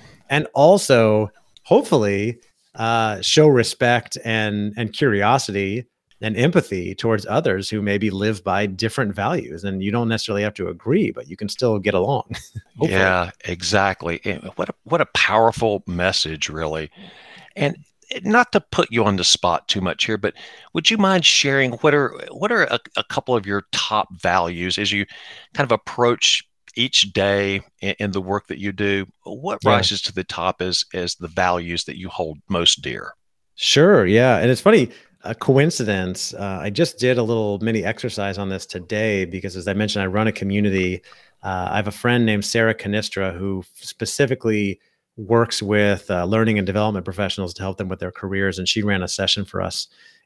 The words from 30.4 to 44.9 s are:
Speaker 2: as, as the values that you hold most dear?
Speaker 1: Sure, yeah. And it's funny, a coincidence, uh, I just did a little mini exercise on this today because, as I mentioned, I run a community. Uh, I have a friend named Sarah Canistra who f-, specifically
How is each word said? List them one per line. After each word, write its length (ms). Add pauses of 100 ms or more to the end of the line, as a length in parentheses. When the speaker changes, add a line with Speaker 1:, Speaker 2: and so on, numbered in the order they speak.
Speaker 2:
as, 220 (100)
as 220
the 120
values 560
that 140
you 100
hold 300 (100)
most 320
dear? 340 (400)
Speaker 1:
Sure, 520
yeah. 320
And 120
it's 100
funny, 300 (340)
a 100
coincidence, 1000
uh, 260
I 100
just 280
did 200
a 40
little 380
mini 240
exercise 540
on 100
this 180
today 580
because, 320
as 120
I 40
mentioned, 300
I 40
run 200
a 60
community. 720 (400)
Uh, 280
I 60
have 120
a 40
friend 340
named 180
Sarah 300
Canistra 600
who 240
f-, 240
specifically 960 (360)